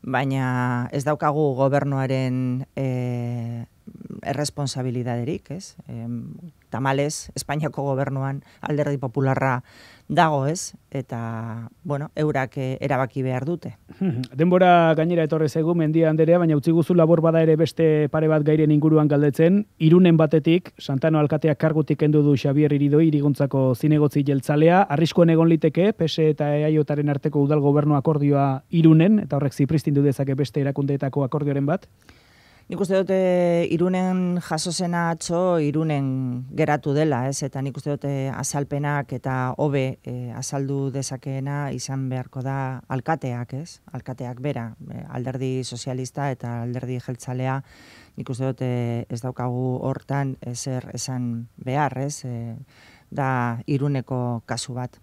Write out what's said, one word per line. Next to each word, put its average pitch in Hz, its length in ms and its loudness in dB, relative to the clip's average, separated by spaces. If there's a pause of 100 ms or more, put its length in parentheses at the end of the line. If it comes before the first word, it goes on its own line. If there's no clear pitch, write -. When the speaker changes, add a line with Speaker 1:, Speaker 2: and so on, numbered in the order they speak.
Speaker 1:
baina 127 880 -2
ez 143 160 -4
daukagu 151 480 0
gobernuaren, 131 1080 -2 (100)
e, 120 880 -4 (580)
erresponsabilidaderik, 127 1300 -6
ez? 175 260 -14 (100)
Em, 117 480 -10 (360)
tamalez, 139 640 -2
Espainiako 147 520 -6
gobernuan 135 560 -4 (180)
Alderdi 143 380 -2
Popularra 131 640 -2 (480)
dago, 147 380 2
ez? 170 280 -6 (160)
Eta, 113 800 -8 (160)
bueno, 143 320 -6
eurak, 147 420 -2
e, 131 80 -4 (140)
erabaki 135 420 -2
behar 127 240 -2
dute. 170 300 -8 (240)
Speaker 2:
<laughs> 131 380 -4
Denbora 175 600 6
gainera 165 280 2
etorri 156 220 0
zaigu, 165 260 0
Mendia 160 360 2
Anderea, 160 320 4
baina 156 160 4
utzi 160 160 2
guzu 170 200 2
labur 165 280 6
bada 165 200 4
ere 160 140 4
beste 156 540 2
pare 156 180 0
bat 156 180 2
gairen 151 280 4
inguruan 151 340 6
galdetzen. 156 560 4 (140)
Irunen 170 380 8
batetik, 160 640 2
Santano 151 440 0
alkateak 151 360 0
kargutik 156 440 0
kendu 151 240 4
du 143 100 4
Xabier 143 360 2
Iridoi, 147 360 4
Irigontzako 139 680 2
zinegotzi 151 500 2
jeltzalea. 156 560 4
Arriskuan 165 480 4
egon 165 220 8
liteke, 165 400 2
P 165 180 -2
S 156 220 2
eta 147 240 0
E 151 80 0
A 156 60 2
J 147 400 0
arteko 143 320 0
udal 147 180 2
gobernu 147 340 4
akordioa 143 760 2
Irunen, 165 500 6
eta 151 160 -4
horrek 139 180 -2
zipristindu 143 480 0
dezake 139 320 0
beste 143 260 -2
erakundeetako 139 640 -2
akordioren 139 420 -2
bat? 170 200 -4 (800)
Speaker 1:
Nik 170 160 -8
uste 190 160 0
dute 190 180 0 (540)
Irunen 180 720 0
jaso 165 320 -6
zena 175 380 -2
atzo, 170 500 0
Irunen 147 460 -2 (500)
geratu 147 380 0
dela, 147 320 0
ez? 139 180 -6
Eta 135 160 -8
nik 139 160 -8
uste 147 140 -6
dute 143 180 -6 (240)
azalpenak 143 800 -4
eta 131 220 -6 (260)
hobe, 139 400 -2
e, 123 320 -10
azaldu 139 560 -6
dezakeena 139 800 -6
izan 131 400 -6
beharko 127 320 -8
da 135 140 -6 (320)
alkateak, 131 680 -6
ez? 151 240 -14 (160)
Alkateak 123 480 -12
bera, 127 240 -6 (240)
e, - 160 -12
Alderdi 127 460 -6 (100)
Sozialista 127 720 -8
eta 120 300 -8
Alderdi 123 340 -8
Jeltzalea, 131 600 -6 (580)
nik 123 160 -8
uste 131 160 -4
dute 127 220 -6 (340)
ez 120 160 -8
daukagu 127 640 -4
hortan 135 560 -4
ezer 123 560 -8
esan 120 560 -6
behar, 135 480 -2
ez? 143 240 -8
E, 117 300 -10 (580)
da 123 460 -2 (100)
Iruneko 127 720 -2
kasu 120 320 -8
bat. 123 280 -10